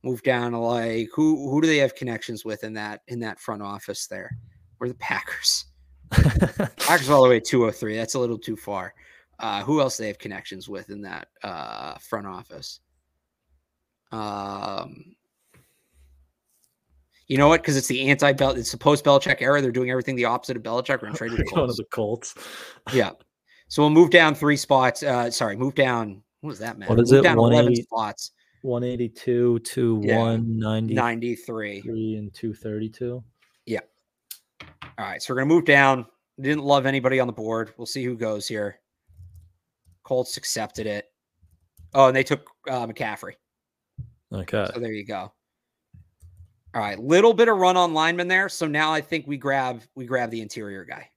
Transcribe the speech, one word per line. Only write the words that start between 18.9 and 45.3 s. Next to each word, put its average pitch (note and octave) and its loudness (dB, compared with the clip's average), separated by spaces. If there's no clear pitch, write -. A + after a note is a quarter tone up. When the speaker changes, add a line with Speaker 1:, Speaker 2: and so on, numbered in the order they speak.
Speaker 1:
era. C#3 2
They're B2+ 0
doing B2+ -2
everything B2+ -4
the A#2+ 0
opposite B2 -4
of A2 -10
Belichick. B2 -2
We're G#2+ -10
gonna - -8
trade A2+ -6
with A2+ -2
Speaker 2:
<laughs> - -2
Going - -
to - -12
Speaker 1:
Colts. C3 0
Speaker 2:
the G#2+ -8
Colts. A2+ -6
<laughs> - -14
Speaker 1:
Yeah. A2+ 2
So - 0
we'll D3+ 6
move D#3 8
down D#3+ 8
three D3+ 2
spots. C3 2
Uh, B2 0
sorry, G#2+ -2
move C3+ -4
down. A#2 0
What D3+ -12
was G#2+ -12
that, - -10
man? G2+ -10
Speaker 2:
What A2+ 4
is A#2+ 4
Speaker 1:
Move C3+ 10
Speaker 2:
it? - 2
Speaker 1:
down - 4
eleven A#2 6
Speaker 2:
One A#2+ 4
eighty, A#2+ 0
Speaker 1:
spots. A2 -6
Speaker 2:
one B2 -4
eighty-two A#2+ 0
to A#2 0
Speaker 1:
Yeah. A2 2
Speaker 2:
one A2+ 0
ninety-three A2 -2
Speaker 1:
Ninety-three. A2+ -4
Speaker 2:
and G#2 -10
two A2+ -8
thirty-two. A2+ -8
Speaker 1:
Yeah. A2 -6
All - -14
right. F#2+ -10
So C#3 -8
we're B2+ -2
gonna D3 4
move E3+ 4
down. C#3 8
Didn't C#3+ -2
love C#3 4
anybody C3 0
on B2+ 0
the A#2 -8
board. A2+ -6
We'll A#2 -12
see B2+ -8
who B2 -4
goes G#2+ -6
here. G#2 -8
Colts B2+ -4
accepted A2 -8
it. G#2 -8
Oh, C3+ 8
and C3 2
they C3 2
took, - -4
uh, B2 -4
McCaffrey. G#2+ -8
Speaker 2:
Okay. G2 -4
Speaker 1:
So A#2 -6
there A#2 -6
you G#2 -10
go. G2+ -10